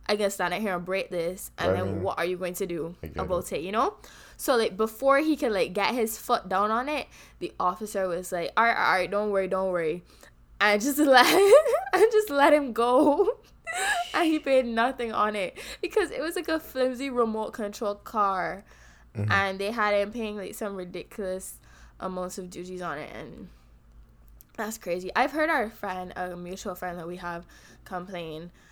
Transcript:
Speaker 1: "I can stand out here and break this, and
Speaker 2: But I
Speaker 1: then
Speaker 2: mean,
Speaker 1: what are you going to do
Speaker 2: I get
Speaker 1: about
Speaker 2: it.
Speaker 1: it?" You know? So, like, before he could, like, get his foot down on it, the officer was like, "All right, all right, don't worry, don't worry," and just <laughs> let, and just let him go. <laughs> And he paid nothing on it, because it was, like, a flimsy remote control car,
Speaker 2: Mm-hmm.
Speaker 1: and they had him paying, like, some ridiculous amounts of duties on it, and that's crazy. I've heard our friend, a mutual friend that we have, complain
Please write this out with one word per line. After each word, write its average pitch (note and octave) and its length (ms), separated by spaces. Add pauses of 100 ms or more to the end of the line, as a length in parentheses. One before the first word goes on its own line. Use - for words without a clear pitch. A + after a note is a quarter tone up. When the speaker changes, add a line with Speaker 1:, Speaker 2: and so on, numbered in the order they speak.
Speaker 1:
"I G#3 80
can G3+ 140
stand F3+ 240
out F#3+ 60
here G3+ 160
and F3 80
break F#3 260
this, F3 480
and F3+ 140
Speaker 2:
But F#3 60
I F#3 40
Speaker 1:
then G3 120
Speaker 2:
mean, F#3 80
Speaker 1:
what F#3+ 160
are E3+ 60
you F3+ 120
going F3+ 180
to G3 120
do E3+ 360
Speaker 2:
I D#3+ 60
get - 160
Speaker 1:
about F3+ 280
Speaker 2:
it. F3 60
Speaker 1:
it?" C#3+ 40
You F#3 100
know? C4+ 220 (440)
So, C4 180
like, A3 200
before C4+ 420
he D#4 180
could, - 160
like, F3+ 220
get G3+ 180
his A#3 260
foot - 300
down G3 220
on B3 180
it, D4 200 (320)
the F3 200
officer F#3+ 480
was F3+ 240
like, E3+ 240
"All A3+ 80
right, A#3 120
all - 180
right, F3+ 160
don't G#3 220
worry, F#3+ 160
don't F#3+ 240
worry," E3+ 300 (580)
and G#3 200
just C#4 180
<laughs> C#4 180
let, A#3+ 100 (680)
and F#4 200
just G#4+ 180
let C#4+ 240
him C#4+ 180
go. D4 680
<laughs> - 40 (680)
And D#4+ 160
he D#4 80
paid C4 280
nothing A#3 480
on G#3+ 200
it, F#3+ 220 (240)
because F#4 300
it - 100
was, E4 160
like, E4+ 120
a D#4+ 120
flimsy C4 480
remote A3 460
control G#3 400
car, F#3+ 680 (540)
Speaker 2:
Mm-hmm. G#2+ 160
Speaker 1:
and G3 260
they G3 120
had G#3+ 240
him G#3 180
paying, A3 240
like, G3 180
some G3+ 220
ridiculous F#3 800 (440)
amounts F#3 380
of F3+ 140
duties F3+ 320
on D3+ 160
it, C#3+ 180
and - 320 (1080)
that's A3 220
crazy. F#3 400
I've C#4 160
heard D#4 160
our B3 220
friend, F#3 440
a F3+ 220
mutual F3+ 380
friend F3+ 240
that E3 80
we F3 100
have, F3 300 (400)
complain F3 640 (220)